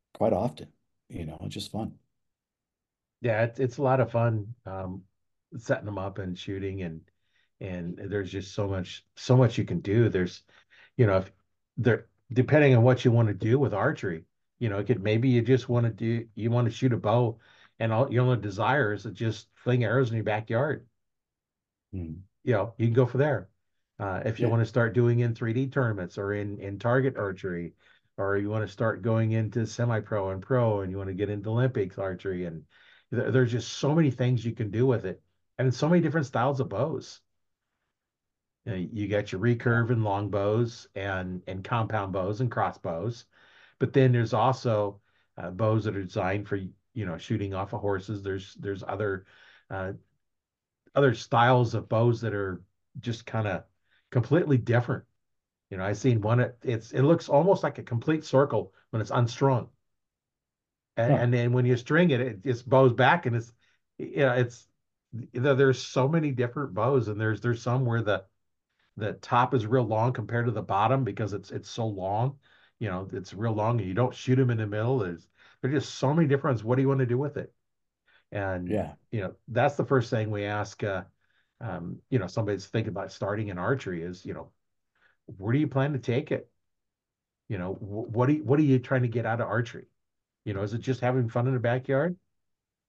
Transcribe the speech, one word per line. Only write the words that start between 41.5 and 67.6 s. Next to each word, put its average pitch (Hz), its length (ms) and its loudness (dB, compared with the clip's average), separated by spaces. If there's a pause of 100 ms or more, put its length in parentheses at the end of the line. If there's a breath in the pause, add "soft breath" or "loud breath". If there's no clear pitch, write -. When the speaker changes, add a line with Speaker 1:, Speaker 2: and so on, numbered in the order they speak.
Speaker 2:
compound 104 500 -2
bows 98 280 -2
and 120 100 -2
crossbows, 98 720 -6 (540 soft breath)
but 123 140 0
then 131 180 8
there's 120 220 2
also, 107 680 0 (360)
uh, 87 140 -10
bows 107 340 2
that 101 100 -4
are 98 80 -4
designed 98 440 -4
for, 101 100 -4
you 98 480 -10
know, 85 120 -6
shooting 98 360 -4
off 98 200 -6
of 110 80 -6
horses. 101 420 -4
There's, 98 360 -8
there's 98 240 -6
other, 98 420 -4 (440 soft breath)
uh, 95 240 -6 (1000)
other 139 180 6
styles 120 600 4
of 101 160 -4
bows 117 320 4
that 107 120 -4
are 95 280 -4 (380)
just 117 260 -8
kinda 104 400 -4 (460)
completely 135 460 4
different. 117 480 0 (640)
You 98 80 -10
know, 95 80 -6
I 101 80 0
seen 113 280 2
one, 113 200 2
it, - 220 -2
it's, 117 300 -4
it 131 100 2
looks 165 260 4
almost 156 340 4
like 147 160 -2
a 101 40 -12
complete 156 420 -2
circle 131 480 2 (180 soft breath)
when 110 100 -2
it's 101 100 -6
unstrung. 123 580 2 (1300)
A-, 117 100 0
Speaker 1:
Huh. 139 60 6
Speaker 2:
and 123 200 4
then 120 200 2
when 123 120 4
you 123 120 4
string 165 340 4
it, 120 100 2
it 110 220 -6
just 120 240 -4
bows 135 260 8
back, 135 320 4
and 117 100 0
it's, 117 180 -4 (440)
you - 200 -8
know, 135 160 4
it's, 123 340 -2 (640)
you 123 80 -4
know, 139 140 4
there's 131 260 4
so 131 260 0
many 156 240 0
different 123 420 -4
bows, 113 340 2
and 104 120 -6
there's, 110 220 0
there's 120 200 -2